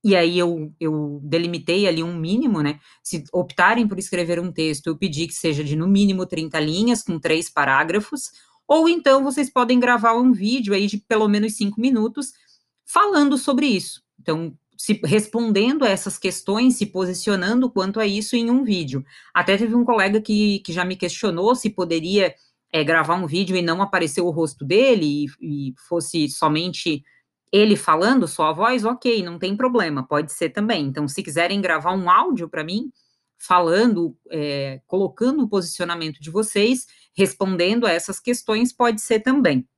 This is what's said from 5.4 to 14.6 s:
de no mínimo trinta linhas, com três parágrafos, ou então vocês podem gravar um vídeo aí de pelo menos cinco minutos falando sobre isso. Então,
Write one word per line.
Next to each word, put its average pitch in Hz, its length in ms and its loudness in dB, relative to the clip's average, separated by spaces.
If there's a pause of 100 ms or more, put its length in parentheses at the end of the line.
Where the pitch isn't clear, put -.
de 147 120 -4
no 160 120 0
mínimo 196 380 4
trinta 160 340 -6
linhas, 202 440 0
com 165 160 -4
três 160 300 -2
parágrafos, 156 800 0 (360)
ou 320 220 6
então 277 340 4
vocês 277 260 -2
podem 247 300 2
gravar 233 360 4
um 254 160 6
vídeo 208 420 0
aí 202 140 2
de 208 100 -4
pelo 220 300 0
menos 208 260 2
cinco 202 260 -6
minutos 240 540 0 (500)
falando 311 540 2
sobre 269 300 0
isso. - 340 -2 (180)
Então, 160 380 -6 (180)